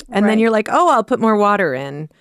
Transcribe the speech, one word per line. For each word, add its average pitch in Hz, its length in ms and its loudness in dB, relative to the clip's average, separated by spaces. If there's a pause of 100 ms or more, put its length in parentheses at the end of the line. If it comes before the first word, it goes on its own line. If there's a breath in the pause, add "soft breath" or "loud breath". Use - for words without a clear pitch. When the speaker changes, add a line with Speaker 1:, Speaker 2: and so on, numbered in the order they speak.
(100)
Speaker 1:
and 202 140 0
then 208 80 2
Speaker 2:
Right. 220 60 0
Speaker 1:
you're 226 120 2
like, 220 200 -2
"Oh, 339 200 2
I'll 240 140 2
put - 160 -4
more 220 160 2
water 202 380 0
in." 139 340 -8 (120)